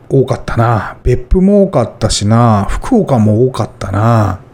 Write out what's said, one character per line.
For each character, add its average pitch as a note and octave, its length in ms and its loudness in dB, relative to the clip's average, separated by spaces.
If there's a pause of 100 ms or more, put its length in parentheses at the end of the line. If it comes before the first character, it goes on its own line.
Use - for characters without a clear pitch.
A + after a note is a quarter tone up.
多 C3+ 160 2
か A#2+ 100 -4
っ - 100 -12
た - 120 -6
な。 A2+ 460 -2
別 B2 260 -2
府 F#3 120 2
も G3 220 4
多 F3+ 60 2
か C3+ 140 0
っ - 140 -6
た G#2+ 120 -2
し - 180 -2
な。 A2 420 2
福 - 280 -2
岡 C#3 220 0
も G#2+ 280 2
多 C3 40 -4
か A#2 120 -6
っ - 60 -6 (100)
た - 120 -8
な。 G#2 480 0 (140)